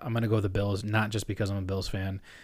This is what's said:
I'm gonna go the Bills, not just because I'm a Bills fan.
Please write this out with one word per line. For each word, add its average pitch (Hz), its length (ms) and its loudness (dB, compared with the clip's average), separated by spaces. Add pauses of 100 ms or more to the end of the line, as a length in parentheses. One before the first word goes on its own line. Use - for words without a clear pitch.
I'm 117 120 -4
gonna 113 140 2
go 107 120 4
the 98 100 2
Bills, 101 340 2
not 107 280 2
just 104 160 -2
because 101 240 -2
I'm 98 60 0
a 98 40 0
Bills 92 260 -2
fan. 95 340 -4 (220)